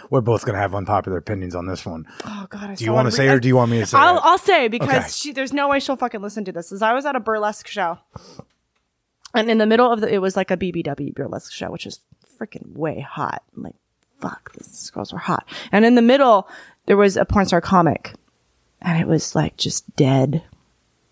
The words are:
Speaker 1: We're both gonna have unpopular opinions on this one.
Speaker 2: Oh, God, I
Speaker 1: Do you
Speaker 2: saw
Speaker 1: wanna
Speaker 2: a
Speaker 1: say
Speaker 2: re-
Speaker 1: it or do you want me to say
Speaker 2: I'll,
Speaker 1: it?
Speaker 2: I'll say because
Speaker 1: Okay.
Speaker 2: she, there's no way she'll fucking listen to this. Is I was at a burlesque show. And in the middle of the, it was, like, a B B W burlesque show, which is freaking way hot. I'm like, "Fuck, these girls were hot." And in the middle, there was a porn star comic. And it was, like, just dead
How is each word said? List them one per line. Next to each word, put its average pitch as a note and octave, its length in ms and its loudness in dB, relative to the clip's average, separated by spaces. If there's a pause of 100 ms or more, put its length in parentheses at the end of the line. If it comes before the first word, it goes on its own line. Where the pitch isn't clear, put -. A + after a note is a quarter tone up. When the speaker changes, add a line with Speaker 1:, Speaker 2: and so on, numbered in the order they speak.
(100)
Speaker 1:
We're C3+ 100 2
both A2+ 240 0
gonna G2+ 140 -4
have G2 160 -2
unpopular G2 420 -2
opinions F#2 380 -6
on F2 120 -8
this F#2+ 200 -8
one. E2 200 -10 (180)
Speaker 2:
Oh, F#3+ 260 -14
God, G3+ 200 -14
I G3 40 -14
Speaker 1:
Do - 100 -10
you A2+ 60 -2
Speaker 2:
saw A#2 60 2
Speaker 1:
wanna B2+ 140 2
Speaker 2:
a - 20 -2
Speaker 1:
say C3+ 160 2
Speaker 2:
re- C3+ 60 6
Speaker 1:
it - 20 6
or B2+ 40 2
do A#2 60 0
you B2+ 80 4
want A#2+ 160 4
me A#2 80 2
to G#2 80 0
say - 120 -2
Speaker 2:
I'll, E4+ 180 6
Speaker 1:
it? D4 80 0
Speaker 2:
I'll F4 140 6
say D#4+ 280 2
because A#3+ 220 -2
Speaker 1:
Okay. C4 220 0
Speaker 2:
she, - 220 -10
there's C4 200 -6
no C#4+ 160 0
way C#4 100 2
she'll C4+ 180 -4
fucking A#3+ 240 -6
listen G3+ 260 -10
to F#3 60 -8
this. E3+ 200 -10
Is G3 100 -6
I A3 100 2
was C4+ 140 -2
at C#4 80 -2
a B3 60 -2
burlesque G#3+ 480 -4
show. F3 300 -4 (1300)
And A3+ 160 0
in A3+ 100 4
the G#3+ 80 4
middle A#3 260 4
of A3 80 0
the, A3 120 -2
it G3+ 60 0
was, F#3+ 180 -2
like, F#3+ 140 -2
a F#3 60 2
B F3 160 -4
B E3+ 100 -6
W C#3+ 300 -8
burlesque - 400 -10
show, - 180 -10
which - 160 -12
is - 140 -16 (360)
freaking - 380 -16
way D3 240 -6
hot. - 460 -8 (120)
I'm - 60 -12
like, - 140 -16 (440)
"Fuck, - 340 -14
these - 380 -18
girls - 200 -12
were F3 80 -12
hot." - 240 -4 (260)
And G#3 140 4
in A#3+ 100 6
the A#3+ 80 6
middle, A#3+ 460 6 (380)
there G#3 100 4
was G3 200 4
a - 80 2
porn G3 220 2
star F3+ 140 2
comic. E3+ 540 2 (680)
And E3+ 160 0
it - 80 0
was, - 280 0
like, D#3+ 240 -2
just - 360 -6
dead C3+ 480 2 (680)